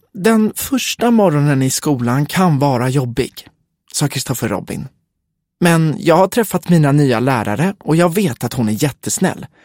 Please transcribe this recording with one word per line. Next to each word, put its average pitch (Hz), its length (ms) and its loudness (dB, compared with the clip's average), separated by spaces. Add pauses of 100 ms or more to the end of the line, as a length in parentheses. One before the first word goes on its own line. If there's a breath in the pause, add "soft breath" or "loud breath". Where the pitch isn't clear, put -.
(120)
den 214 420 2
första - 560 -2
morgonen 147 520 2
i 131 80 0
skolan 131 560 -2
kan 175 320 0
vara 127 300 0
jobbig", 127 600 -4 (440)
sa 147 160 -2
Christopher 127 400 -6
Robin. - 400 -8 (720)
"Men 165 380 2
jag 160 180 2
har 190 120 4
träffat - 400 -4
mina 156 240 4
nya 135 280 2
lärare 123 580 0
och - 180 -2
jag 170 180 2
vet 180 300 -2
att 117 100 -6
hon 117 140 -2
är 107 140 -4
jättesnäll. - 640 -4 (180 soft breath)